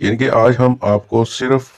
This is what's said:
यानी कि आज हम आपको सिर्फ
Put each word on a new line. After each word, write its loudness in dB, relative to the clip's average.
यानी -2
कि 0
आज 2
हम 2
आपको 0
सिर्फ -2